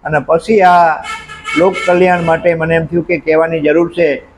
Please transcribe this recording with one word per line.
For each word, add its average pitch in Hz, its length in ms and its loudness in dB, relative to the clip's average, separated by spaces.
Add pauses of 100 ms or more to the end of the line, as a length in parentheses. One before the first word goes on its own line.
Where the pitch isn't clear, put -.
અને 151 200 -2
પછી 180 380 0
આ 175 400 4 (540)
લોક 185 180 2 (100)
કલ્યાણ 180 440 2
માટે 170 260 0
મને 160 200 -2
એમ 160 140 -2
થયું 170 200 -4
કે 165 120 -2
કહેવાની 160 460 0
જરૂર 170 260 2
છે 170 160 0 (280)